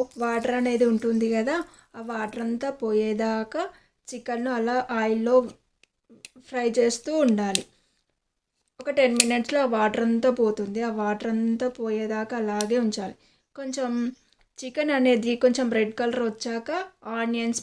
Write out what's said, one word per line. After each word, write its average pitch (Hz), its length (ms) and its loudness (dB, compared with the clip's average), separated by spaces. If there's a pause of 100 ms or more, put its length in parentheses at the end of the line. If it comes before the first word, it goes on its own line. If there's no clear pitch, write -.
(220)
వాటర్ 233 360 0
అనేది 247 340 4
ఉంటుంది 226 420 2
కదా, 240 220 0 (420)
ఆ - 100 -14
వాటర్ 220 360 -6
అంతా 233 240 -2 (120)
పోయేదాకా 220 800 0 (480)
చికెన్ను 240 460 -4
అలా 233 180 0 (260)
ఆయిల్లో 226 340 2 (1120)
ఫ్రై 247 160 -2 (140)
చేస్తూ 240 320 2 (140)
ఉండాలి. 208 380 2 (1160)
ఒక 285 180 -4
టెన్ 254 220 6
మినిట్స్లో 240 460 0
ఆ - 100 0
వాటర్ 214 320 0
అంతా 233 320 2
పోతుంది. 214 480 -2
ఆ - 20 -4 (120)
వాటర్ 208 320 -4
అంతా 226 340 -2 (100)
పోయేదాకా 220 640 -4
అలాగే 208 420 0
ఉంచాలి. 208 320 -4 (440)
కొంచెం 262 320 -4 (680)
చికెన్ 294 360 -2
అనేది 240 360 4 (120)
కొంచెం 247 320 4
రెడ్ 214 240 0
కలర్ 240 280 0
వచ్చాక 233 400 -8 (500)
ఆనియన్స్ 233 420 -2